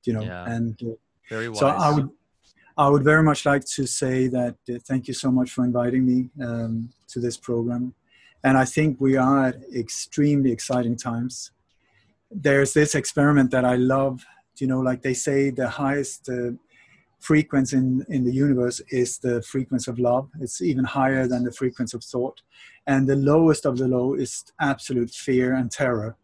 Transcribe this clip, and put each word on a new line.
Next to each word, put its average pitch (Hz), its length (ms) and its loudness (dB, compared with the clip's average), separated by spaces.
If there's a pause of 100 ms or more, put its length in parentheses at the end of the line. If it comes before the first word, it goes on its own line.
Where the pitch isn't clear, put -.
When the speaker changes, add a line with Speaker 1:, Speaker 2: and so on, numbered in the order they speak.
Speaker 1:
you 123 80 -2
know. 110 100 -4
Speaker 2:
Yeah. 90 220 -10
Speaker 1:
And, 117 360 -6
uh, 113 140 -10 (340)
Speaker 2:
Very 113 280 -8
Speaker 1:
so 135 100 2
I 147 220 2
Speaker 2:
wise. 147 80 4
Speaker 1:
would, 139 140 0 (680)
I 143 100 4
would 143 140 4
very 156 220 6
much 151 220 2
like 139 180 2
to 135 220 -6
say 131 420 0
that, 123 280 -2 (160)
uh, 120 120 -8
thank 131 240 -4
you 131 60 -6
so 131 180 0
much 127 180 2
for 127 140 -2
inviting 123 420 2
me, 127 240 0 (100)
um, 117 500 -4 (180)
to - 100 -8
this 120 180 -4
program. 120 580 -4 (500)
And 135 120 4
I 131 80 4
think 151 360 0
we 135 160 4
are 131 300 2
at 123 100 -2 (180)
extremely 139 760 0
exciting 120 440 -2
times. 120 540 -8 (840)
There's 139 380 2
this 151 220 4
experiment 143 560 4
that 127 160 2
I 123 100 2
love, 131 480 0 (340)
you 135 80 -4
know, 131 140 0
like 127 220 -2
they 135 100 -2
say, 139 380 0
the 123 180 -4
highest, 139 640 -4
uh, 120 220 -4 (680)
frequency 143 580 0
in, 131 320 2
in 135 160 0
the 123 80 0
universe 127 560 2
is 123 300 -2
the 120 240 -2
frequency 131 480 -4
of 117 80 -8
love. 123 300 0 (120)
It's 123 200 -10
even 135 240 0
higher 131 440 0
than 123 160 -2
the 120 80 -4
frequency 123 440 -4
of 117 60 -10
thought. - 380 -6 (460)
And 135 200 2
the 139 100 2
lowest 151 500 4
of 127 100 0
the 131 100 0
low 127 280 0
is - 300 -6 (160)
absolute 131 500 -2
fear 127 440 0
and 127 160 -2
terror. 117 540 -4